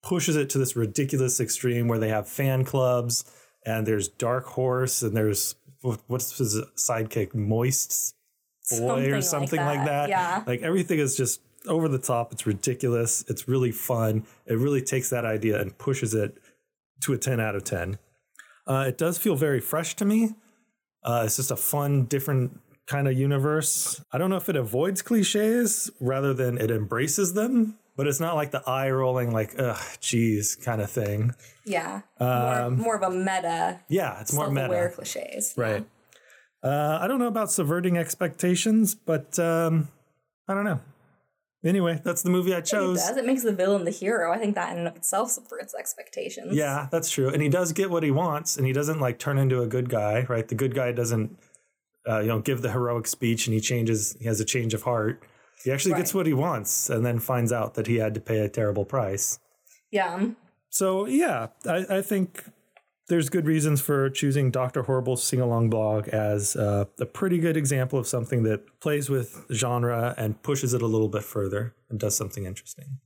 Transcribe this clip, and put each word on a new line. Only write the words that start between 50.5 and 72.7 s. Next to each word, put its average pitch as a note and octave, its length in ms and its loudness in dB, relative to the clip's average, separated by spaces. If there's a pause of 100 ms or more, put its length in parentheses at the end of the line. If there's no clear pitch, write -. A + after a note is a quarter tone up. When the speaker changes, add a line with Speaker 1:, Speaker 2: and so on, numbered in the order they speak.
Speaker 1:
good B2 200 0
guy B2 180 0
doesn't, A#2 460 -2 (680)
uh, A2 120 2
you A2 80 2
know, A2+ 120 0
give B2 220 -2
the A#2 100 -2
heroic A#2+ 340 0
speech, A#2 400 0
and A#2 60 0
he A2 80 2
changes, A2+ 600 0
he A#2+ 60 -12
has G#2+ 140 0
a A2 60 -2
change A2+ 260 0
of A2 120 -4
heart. A2+ 380 0 (400)
He C3 80 0
actually E3 260 2
gets F3 180 -2
Speaker 2:
Right. F#3+ 60 2
Speaker 1:
what E3 60 2
he D#3 60 4
wants C3 560 0
and A#2 160 2
then A#2+ 140 2
finds A#2+ 340 0
out A2 220 -2
that G#2+ 120 -2
he A#2 100 2
had A2 180 0
to G#2 80 -6
pay A2 160 0
a G#2 100 2
terrible G#2 380 0
price. G#2+ 520 -2 (520)
Speaker 2:
Yeah. F#3+ 380 0 (420)
Speaker 1:
So, F#3+ 340 0
yeah, A#3+ 440 0 (180)
I, F#3+ 320 0
I - 40 2
think G3 420 -2 (640)
there's D#3+ 200 2
good E3+ 160 0
reasons D3+ 360 2
for C#3 280 2
choosing C3+ 440 2
Doctor B2+ 320 -2
Horrible's B2+ 400 0
Sing-Along A#2 440 2
Blog G#2+ 400 2
as, G#2 460 0
uh, G#2 300 2 (160)
a B2 40 0
pretty F3+ 340 0
good E3 180 2
example C3+ 420 0
of A#2 80 -2
something A#2+ 380 0
that - 360 -2
plays D3 300 -2
with B2+ 420 -4
genre A#2+ 640 0
and G#2+ 280 -4
pushes C3+ 300 0
it A#2 60 0
a A2+ 60 0
little A2 220 2
bit G#2 160 -4
further G2+ 500 -4 (160)
and A2 80 -6
does G#2+ 180 0
something G2 300 -6
interesting. C3+ 600 -12